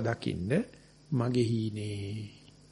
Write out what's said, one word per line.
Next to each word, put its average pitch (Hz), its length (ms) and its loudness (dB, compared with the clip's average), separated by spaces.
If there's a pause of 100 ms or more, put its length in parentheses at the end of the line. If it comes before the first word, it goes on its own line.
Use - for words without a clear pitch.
දකින්න, 110 500 0 (600)
මගේ 123 340 4
හීනේ." 107 640 -2 (640)